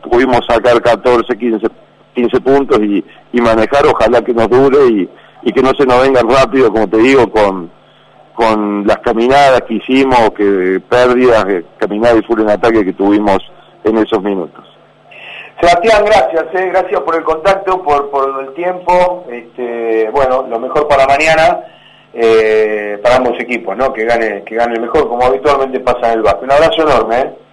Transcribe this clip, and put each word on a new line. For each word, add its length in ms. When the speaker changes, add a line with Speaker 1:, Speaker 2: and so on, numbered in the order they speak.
Speaker 1:
pudimos 460
sacar 340
catorce, 560
quince, 280
quince 260
puntos 400
y, 240
y 80
manejar, 460
ojalá 360
que 120
nos 140
dure 400
y, 200
y 100
que 100
no 160
se 80
nos 160
vengan 260
rápido, 420
como 180
te 100
digo, 320
con, 400
con 520
las 120
caminadas 640
que 120
hicimos, 640
que 520
pérdidas, 600
eh, 160
caminada 380
y 60
full 180
en 100
ataque 340
que 80
tuvimos 460
en 140
esos 240
minutos. 420
Speaker 2:
Sebastián, 440
gracias, 400
eh, 160
gracias 320
por 120
el 80
contacto, 600
por, 280
por 320
el 120
tiempo, 760
este, 800
bueno, 380
lo 100
mejor 300
para 180
mañana, 540
eh, 880
para 140
ambos 220
equipos, 380
¿no? 160
Que 120
gane, 400
que 120
gane 180
el 60
mejor, 280
como 160
habitualmente 560
pasa 320
en 60
el 40
básquet. 220
Un 80
abrazo 300
enorme, 380
¿eh? 140